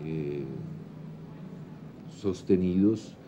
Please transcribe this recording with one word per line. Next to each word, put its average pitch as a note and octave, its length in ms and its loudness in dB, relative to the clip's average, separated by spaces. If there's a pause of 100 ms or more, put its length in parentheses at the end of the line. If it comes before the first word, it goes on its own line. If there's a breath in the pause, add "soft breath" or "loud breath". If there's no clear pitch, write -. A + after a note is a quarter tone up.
eh, D2 420 -2 (1700)
sostenidos F#2+ 1000 4 (100)